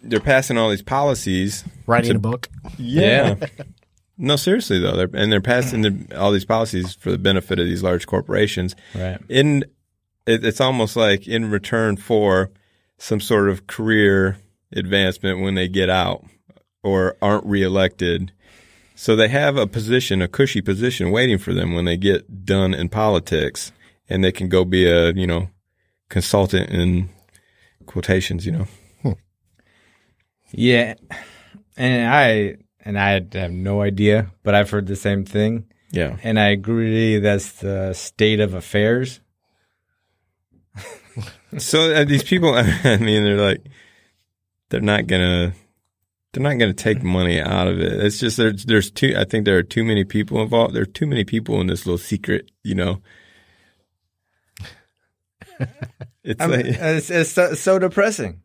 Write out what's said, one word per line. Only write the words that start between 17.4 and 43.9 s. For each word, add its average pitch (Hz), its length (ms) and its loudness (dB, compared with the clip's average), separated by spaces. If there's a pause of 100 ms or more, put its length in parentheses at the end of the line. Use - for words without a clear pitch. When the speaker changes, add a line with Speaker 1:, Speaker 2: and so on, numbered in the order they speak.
Speaker 1:
reelected. 92 880 0 (600)
So 110 220 0
they 110 120 4
have 143 280 0
a 113 100 0
position, 107 560 0
a 87 60 -2
cushy 135 340 0
position 101 480 -2
waiting 117 280 2
for 92 140 -6
them 90 220 -2
when 87 100 -2
they 87 120 0
get 95 500 -2
done 95 260 2
in 85 160 -4
politics, 85 840 -2 (360)
and 95 140 0
they 92 80 4
can 95 180 -6
go 92 160 4
be 92 240 4
a, 85 240 4
you 92 140 -2
know, 87 220 -4 (600)
consultant 98 640 0
in 90 380 0 (800)
quotations, 92 600 -2
you 87 60 -4
know. 82 140 -4 (360)
Speaker 2:
Hmm. 117 100 -2 (1400)
Speaker 3:
Yeah. 117 420 2 (840)
And 123 320 0
I, 113 480 2 (280)
and 101 140 -6
I 98 220 2 (120)
have 92 180 -4
no 98 320 -2
idea, 101 480 2 (140)
but 101 100 2
I've 101 160 4
heard 101 160 -2
the 98 80 -6
same 98 300 -2
thing. 107 400 -2 (260)
Speaker 1:
Yeah. 82 320 -2
Speaker 3:
And 110 160 0
I 104 120 4
agree 110 680 0
that's 101 340 0
the 95 420 -6
state 107 460 0
of 98 140 0
affairs. 117 680 -2 (1600)
<laughs> - 40 -18 (760)
Speaker 1:
So, 156 380 2
uh, 156 100 6
these 143 200 2
people, 170 300 2
<laughs> - 0 -
I 120 420 4
mean, 107 260 2
they're 104 180 2
like, 98 240 0 (1080)